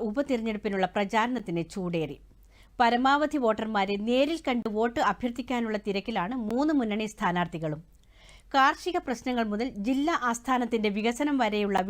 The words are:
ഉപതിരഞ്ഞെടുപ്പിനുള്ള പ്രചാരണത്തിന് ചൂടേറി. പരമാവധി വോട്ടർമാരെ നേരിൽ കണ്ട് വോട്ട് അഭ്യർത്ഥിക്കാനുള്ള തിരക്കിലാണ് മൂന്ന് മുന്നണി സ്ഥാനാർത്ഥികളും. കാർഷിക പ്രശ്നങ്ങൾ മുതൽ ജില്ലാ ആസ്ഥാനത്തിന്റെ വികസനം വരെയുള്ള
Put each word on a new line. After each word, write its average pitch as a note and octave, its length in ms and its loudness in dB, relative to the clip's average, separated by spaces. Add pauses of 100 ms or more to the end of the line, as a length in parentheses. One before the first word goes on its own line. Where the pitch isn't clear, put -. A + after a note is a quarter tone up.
ഉപതിരഞ്ഞെടുപ്പിനുള്ള A3 880 0
പ്രചാരണത്തിന് G#3+ 680 0 (100)
ചൂടേറി. E3+ 440 -4 (640)
പരമാവധി C#4 640 4
വോട്ടർമാരെ G#3+ 520 0 (120)
നേരിൽ C#4+ 380 2
കണ്ട് A#3+ 300 0
വോട്ട് A#3 240 0 (100)
അഭ്യർത്ഥിക്കാനുള്ള A#3 680 -4 (100)
തിരക്കിലാണ് G3 480 -4 (140)
മൂന്ന് C#4 300 2
മുന്നണി G#3+ 340 0
സ്ഥാനാർത്ഥികളും. E3+ 680 -2 (760)
കാർഷിക D4+ 420 2 (100)
പ്രശ്നങ്ങൾ B3 460 -2
മുതൽ A3 160 -2 (180)
ജില്ലാ C#4 280 2 (160)
ആസ്ഥാനത്തിന്റെ A#3 680 0
വികസനം A#3+ 460 0
വരെയുള്ള G#3 360 0 (120)